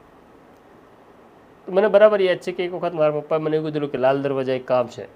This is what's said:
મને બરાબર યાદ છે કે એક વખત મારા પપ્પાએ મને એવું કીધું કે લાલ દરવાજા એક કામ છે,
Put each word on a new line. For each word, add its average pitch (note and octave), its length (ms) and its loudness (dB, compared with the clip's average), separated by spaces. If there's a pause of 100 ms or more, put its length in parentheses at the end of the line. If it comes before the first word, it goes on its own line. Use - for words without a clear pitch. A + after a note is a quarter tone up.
(1700)
મને G3 200 2
બરાબર G3+ 340 6
યાદ F3+ 160 2
છે F#3 140 -8
કે F3+ 120 -4
એક F3 80 -6
વખત F3 220 -6
મારા D3+ 260 0
પપ્પાએ D#3+ 180 -2
મને D#3 180 -2
એવું D#3 160 -4
કીધું D3 180 -4
કે C3+ 80 -6
લાલ C3+ 240 2
દરવાજા C3+ 300 -2
એક B2+ 160 -6
કામ B2 180 0
છે, A2 180 -14 (120)